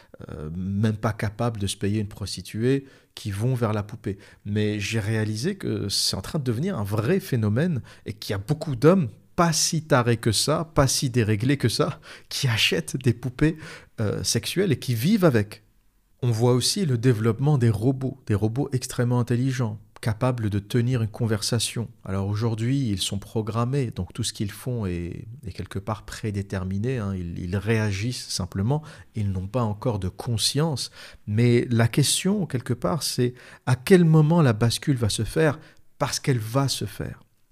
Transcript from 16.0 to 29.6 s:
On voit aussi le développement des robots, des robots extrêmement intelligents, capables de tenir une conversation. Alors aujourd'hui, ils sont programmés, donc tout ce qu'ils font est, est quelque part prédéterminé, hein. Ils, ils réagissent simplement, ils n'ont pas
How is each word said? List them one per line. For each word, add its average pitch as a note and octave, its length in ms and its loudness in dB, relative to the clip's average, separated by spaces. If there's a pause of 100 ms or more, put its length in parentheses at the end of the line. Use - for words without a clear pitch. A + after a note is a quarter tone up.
On B2 80 2
voit A#2+ 240 4
aussi B2+ 320 0
le B2+ 140 2
développement A#2+ 580 2
des A#2 140 4
robots, B2+ 560 -2
des A2 80 2
robots A2+ 380 0
extrêmement B2 460 0
intelligents, B2 600 0 (220)
capables A#2 500 0
de G#2 80 0
tenir A#2+ 420 0
une G#2+ 80 0
conversation. A2 800 -2 (160)
Alors F#2+ 220 -2
aujourd'hui, A2+ 600 0
ils F#2+ 120 -2
sont - 160 -4
programmés, A#2 720 -2
donc - 240 -6
tout - 80 -6
ce - 120 -4
qu'ils G#2 180 -4
font A#2+ 340 -6
est, F2 400 -6 (220)
est F2+ 40 -8
quelque - 280 -8
part G#2+ 260 -8
prédéterminé, G2+ 960 -4
hein. G2 160 -4
Ils, F2+ 240 -6
ils F2+ 180 -4
réagissent G#2+ 720 -2
simplement, A2+ 540 -2 (320)
ils G#2 160 -2
n'ont F#2+ 160 -4
pas A#2+ 160 -2